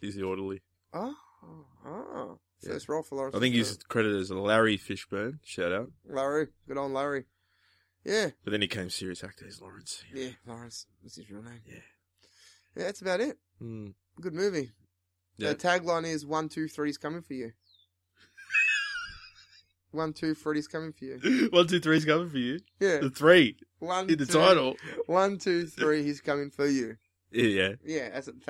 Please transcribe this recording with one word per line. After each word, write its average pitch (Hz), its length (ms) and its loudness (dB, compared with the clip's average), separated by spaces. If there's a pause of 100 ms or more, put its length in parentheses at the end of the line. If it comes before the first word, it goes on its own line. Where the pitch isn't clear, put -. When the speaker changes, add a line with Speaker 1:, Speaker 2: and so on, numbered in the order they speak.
Speaker 1:
He's 101 140 -8
the 98 80 -8
orderly. 95 400 -6 (300)
Speaker 2:
Oh, 233 240 -8 (680)
oh. 151 560 -12 (220)
Speaker 1:
Yeah. - 100 -8
Speaker 2:
First - 180 -10
role 156 120 -4
for 139 140 -12
Lawrence 135 200 -6
Speaker 1:
I 104 40 -2
think 123 140 2
he's 104 240 0
Speaker 2:
Fishburne. - 100 -18
Speaker 1:
credited 107 320 0
as 95 100 -6
Larry 104 480 4
Fishburne. 104 640 -8
Shout 87 300 -4
out. 110 180 -4 (140)
Speaker 2:
Larry. 143 440 -2 (200)
Good 135 100 -8
on 139 140 -4
Larry. 135 320 -4 (800)
Yeah. 202 260 0 (140)
Speaker 1:
But 101 80 -8
then 104 100 0
he 92 60 2
came 92 220 -6
serious 92 340 -8
actor, - 200 -18
he's - 160 -20
Lawrence. 95 420 -16 (120)
Speaker 2:
Yeah, 127 160 -8 (160)
Lawrence. 117 400 -16 (160)
That's - 140 -20
his 104 140 -20
real 104 120 -16
name. 117 240 -20
Speaker 1:
Yeah. - 80 -20 (1000)
Speaker 2:
Yeah, 175 80 -6
that's 202 180 -8
about 185 180 0
it. 285 160 -2 (260)
Speaker 1:
Mm. 110 320 -12 (260)
Speaker 2:
Good 170 140 -6
movie. 165 360 -2 (680)
Speaker 1:
Yeah. 147 140 -2
Speaker 2:
The 143 60 0
tagline 170 500 0
is, 156 200 -4
"One, 156 220 -2
two, 156 200 -6
three's 147 300 -4
coming 160 240 -8
for 139 120 -12
you." 120 180 -8 (1040)
Speaker 1:
<laughs> - 140 2 (1200)
Speaker 2:
"One, 156 220 -6
two, 156 220 -4
Freddy's 151 340 -4
coming 160 240 -8
for - 120 -18
you." 170 440 2
Speaker 1:
<laughs> - 20 -8
"One, 175 160 8
two, 175 140 2
three's 156 240 4
coming 160 260 2
for 139 80 -4
you." 127 220 -2 (180)
Speaker 2:
Yeah. 185 200 2
Speaker 1:
The 135 120 -2
three. 151 460 8 (240)
Speaker 2:
One, 180 300 -2
Speaker 1:
In 160 80 4
the 139 80 0
Speaker 2:
two, 175 80 -2
Speaker 1:
title. 156 420 6 (300)
Speaker 2:
"One, 190 320 2
two, 175 280 0
three, 151 360 2
he's 143 180 -2
coming 143 300 -2
for 143 160 0
you." 120 300 0 (360)
Speaker 1:
Yeah, 117 120 2
yeah. 98 280 4 (120)
Speaker 2:
Yeah, 143 260 -4
that's 131 160 -10
what 123 140 -16
the - 100 -20